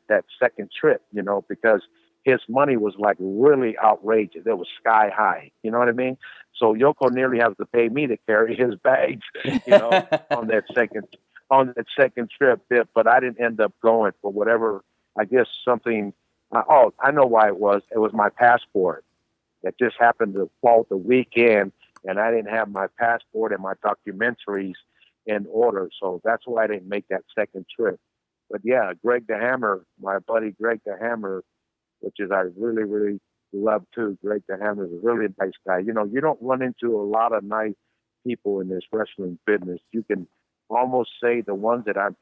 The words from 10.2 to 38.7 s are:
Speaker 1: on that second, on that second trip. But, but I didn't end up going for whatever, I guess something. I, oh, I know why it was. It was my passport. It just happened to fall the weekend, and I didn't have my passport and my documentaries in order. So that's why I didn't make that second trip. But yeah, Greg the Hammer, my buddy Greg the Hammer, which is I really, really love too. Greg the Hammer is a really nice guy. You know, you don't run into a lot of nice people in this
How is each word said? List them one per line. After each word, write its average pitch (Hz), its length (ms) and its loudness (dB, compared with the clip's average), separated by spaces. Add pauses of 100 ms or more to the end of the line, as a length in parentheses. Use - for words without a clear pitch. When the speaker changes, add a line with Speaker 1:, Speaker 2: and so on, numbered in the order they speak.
Speaker 1:
on 117 180 -2
that 110 160 0 (100)
second, 110 320 -2 (440)
on 135 240 4
that 117 120 -6 (120)
second 123 300 0
trip. 127 400 2
But, 120 240 2
but 110 140 2
I 120 140 6
didn't 123 200 -4
end 120 220 -2
up 101 180 0
going 113 400 2
for 101 100 -6
whatever, 107 540 0 (340)
I 107 60 0
guess 117 220 2 (180)
something. 113 480 -2 (400)
I, - 160 2
oh, 123 320 6
I 139 120 2
know 143 120 4
why 113 220 6
it 101 100 0
was. 101 240 2 (100)
It 117 80 -4
was 107 140 2
my 104 160 2
passport. 101 800 0 (560)
It - 160 -6
just 113 200 0
happened 117 360 2
to 98 160 -4 (100)
fall 117 300 6
the 98 80 -4
weekend, 113 720 2 (320)
and 95 160 -4
I 113 100 0
didn't 110 200 -2
have 107 200 -4
my 98 180 -4 (100)
passport 113 540 -2
and 95 100 -4
my 95 100 -8 (100)
documentaries 101 920 -6 (500)
in 104 260 -4
order. 104 380 0 (100)
So 90 240 -6
that's 113 240 -2
why 113 180 -2
I - 20 2
didn't 98 220 -8
make 101 200 -8
that 92 140 -6 (120)
second 98 300 -6 (100)
trip. 101 240 -2 (520)
But 104 140 -8
yeah, 113 280 0 (100)
Greg 120 240 -2
the 110 120 -4
Hammer, 113 480 -2 (160)
my 98 160 -4
buddy 110 320 -4
Greg 110 340 -4
the 101 160 -10
Hammer, 110 420 -6 (580)
which - 180 -12
is 98 120 -6
I 95 140 0 (120)
really, 110 280 -4
really 104 360 -4 (320)
love 104 320 -2 (100)
too. 104 300 -6
Greg 104 240 -4
the 98 80 -8
Hammer 104 300 -6
is 85 60 -14
a 87 100 -10
really 113 240 0 (120)
nice 95 140 -4 (140)
guy. 92 140 0
You 107 120 -4
know, 110 120 -2
you 110 160 -4
don't 151 200 -2
run 127 220 -2
into 117 360 -2
a 104 40 -2
lot 110 300 0
of 104 120 -2
nice 107 300 -4 (520)
people 101 340 -4
in 92 80 -8
this 92 220 -8